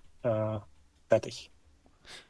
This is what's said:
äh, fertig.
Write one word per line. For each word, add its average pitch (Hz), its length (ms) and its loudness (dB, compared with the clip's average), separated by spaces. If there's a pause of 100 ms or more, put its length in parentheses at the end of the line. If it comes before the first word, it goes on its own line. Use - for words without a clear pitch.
(240)
äh, 110 360 0 (480)
fertig. - 440 2 (800)